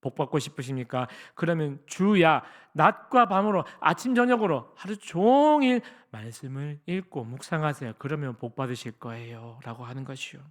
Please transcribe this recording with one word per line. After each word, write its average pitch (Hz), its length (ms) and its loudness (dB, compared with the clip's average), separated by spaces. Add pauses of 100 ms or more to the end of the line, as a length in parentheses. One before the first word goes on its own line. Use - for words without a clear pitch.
복 131 140 -8
받고 151 240 -2
싶으십니까? 127 680 -6 (260)
그러면 156 520 -2
주야 175 560 4 (300)
낮과 214 540 4
밤으로, 196 380 2 (160)
아침 233 340 0
저녁으로 220 640 2
하루 202 200 -10
종일 254 840 4 (300)
말씀을 135 760 -10
읽고 175 380 -6
묵상하세요. 135 760 -4
그러면 139 380 -6
복 117 180 -10
받으실 123 380 -6
거예요.라고 117 920 -14
하는 127 200 -12
것이요. 135 360 -14 (100)